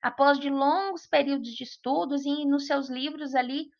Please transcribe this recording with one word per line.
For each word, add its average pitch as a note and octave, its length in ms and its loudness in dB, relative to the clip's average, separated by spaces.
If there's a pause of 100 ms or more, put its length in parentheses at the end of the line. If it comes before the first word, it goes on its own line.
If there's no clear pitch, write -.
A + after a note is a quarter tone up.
após C#4 380 4
de C#4+ 100 -2
longos D#4+ 600 0
períodos C#4 400 0
de A#3 160 -10
estudos C#4 600 -2
e D4 220 -2
nos C#4 220 2
seus C#4 200 0
livros C#4 460 -6
ali C4+ 320 0 (140)